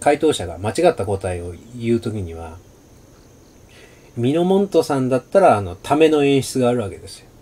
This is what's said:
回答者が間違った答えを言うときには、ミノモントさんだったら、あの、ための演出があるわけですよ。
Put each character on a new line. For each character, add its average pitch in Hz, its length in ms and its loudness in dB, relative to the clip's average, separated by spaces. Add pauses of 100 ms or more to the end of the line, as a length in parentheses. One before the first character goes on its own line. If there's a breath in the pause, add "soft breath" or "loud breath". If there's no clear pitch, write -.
回 147 180 2
答 156 140 2
者 - 140 -6
が 85 120 -12
間 107 120 -4
違 - 20 -10 (200)
っ - 20 -10
た 101 100 -6
答 95 320 -4
え 87 60 -10
を 87 120 -12 (220)
言 117 200 0
う 113 40 -2
と 113 100 -6
き 107 120 -8
に 82 120 -10
は、 82 220 -14 (1600 soft breath)
ミ 120 160 0
ノ 170 120 0
モ 190 160 2
ン 196 80 0
ト 165 140 2
さ 147 160 -2
ん 127 100 -2
だ 127 100 0
っ 123 60 -6
た - 160 2
ら、 143 180 6
あ - 20 -2
の、 87 160 -8
た - 200 -2
め 156 120 6
の 151 160 2
演 139 180 2
出 - 160 -6
が 123 100 2
あ 123 40 2
る 123 80 -2
わ 101 80 -6
け 85 80 -12
で 82 100 -20
す - 140 -20
よ。 - 60 -20 (160)